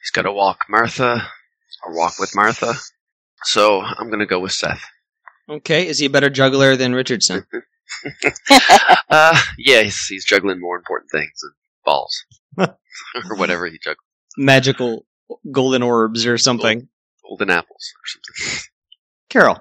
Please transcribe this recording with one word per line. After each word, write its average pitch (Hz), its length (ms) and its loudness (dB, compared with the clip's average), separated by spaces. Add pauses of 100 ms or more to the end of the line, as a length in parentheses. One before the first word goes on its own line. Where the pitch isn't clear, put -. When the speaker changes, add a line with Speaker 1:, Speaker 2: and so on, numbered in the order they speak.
Speaker 1:
He's - 100 -12
gotta 92 200 -2
walk 98 380 -2
Martha, 117 580 0 (580)
or 82 100 -12
walk 85 240 -2
with 95 160 -6
Martha. 113 400 2 (680)
So, 104 380 2
I'm 107 280 -10
gonna 104 160 -4
go 92 140 -2
with 92 140 -6
Seth. - 300 -6 (680)
Speaker 2:
Okay, 151 380 -2
is 143 120 -4
he 147 60 0
a 135 40 0
better 139 200 2
juggler 135 460 4
than 127 200 0
Richardson? 127 560 -2
Speaker 1:
<laughs> - 40 -14 (1500)
Uh, 156 280 6 (200)
yeah, 123 240 4
he's, 104 260 -4
he's 95 180 -10
juggling 95 360 0
more 87 160 -8
important - 340 -10
things 73 200 -6 (100)
than 73 100 -18 (340)
balls. - 380 -2 (340)
<laughs> - 0 -
Or - 800 -8
whatever 90 320 -4
he 82 160 -14
juggles. - 220 -10 (320)
Speaker 2:
Magical 131 680 2 (460)
golden 131 320 0
orbs 113 420 0
or 120 120 0
something. 117 420 0
Speaker 1:
Gold, - 600 -20
golden 101 100 -2
apples - 440 -4
or - 120 -20
something. - 560 -12 (680)
Speaker 2:
Carol. 160 320 4